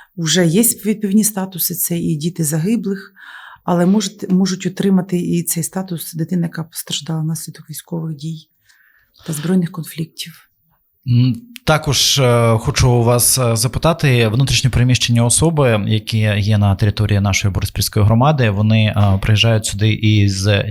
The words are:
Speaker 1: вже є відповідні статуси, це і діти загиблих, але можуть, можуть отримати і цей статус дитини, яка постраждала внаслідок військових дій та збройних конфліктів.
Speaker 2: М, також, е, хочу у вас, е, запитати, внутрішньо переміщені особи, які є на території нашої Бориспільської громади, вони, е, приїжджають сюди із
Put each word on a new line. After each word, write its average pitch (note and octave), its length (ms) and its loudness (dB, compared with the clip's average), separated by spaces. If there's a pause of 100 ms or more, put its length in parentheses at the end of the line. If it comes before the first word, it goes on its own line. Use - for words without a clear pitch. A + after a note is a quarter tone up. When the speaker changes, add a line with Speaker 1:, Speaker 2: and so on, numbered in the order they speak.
(180)
Speaker 1:
вже F3 280 0
є E3 160 2
відповідні G#3+ 640 0
статуси, F#3+ 520 -6
це E3+ 240 -4
і E3+ 160 -2
діти E3 280 -4
загиблих, F#3+ 680 -4 (500)
але F3 220 0
можуть, F#3+ 460 0
можуть F#3 340 0
отримати F#3 520 0
і E3+ 260 -2
цей E3 200 -6
статус F#3 500 -8
дитини, E3 300 -4
яка D#3+ 200 -6
постраждала D#3+ 580 -8
внаслідок D#3+ 480 -8
військових D#3+ 460 -10
дій D#3 340 -12 (800)
та E3 60 -6
збройних E3 380 -2
конфліктів. - 800 -12 (580)
Speaker 2:
М, B2 280 2 (300)
також, D3 540 0
е, A#2 380 4
хочу A#2+ 340 2
у A#2+ 120 4
вас, A#2+ 340 2
е, A#2+ 180 0
запитати, B2 720 0
внутрішньо A#2 440 0
переміщені A#2+ 500 2
особи, B2 680 2
які A2 300 -2
є G#2+ 400 2
на G2+ 180 2
території G#2 440 0
нашої G2 340 0
Бориспільської - 520 -2
громади, B2 440 4
вони, G#2+ 360 2
е, G2+ 360 2
приїжджають A2 440 2
сюди G#2+ 280 0
із G2+ 540 2 (240)